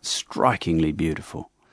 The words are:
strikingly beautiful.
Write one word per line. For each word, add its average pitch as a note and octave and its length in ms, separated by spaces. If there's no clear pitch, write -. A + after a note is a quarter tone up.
strikingly - 880
beautiful. D#2+ 580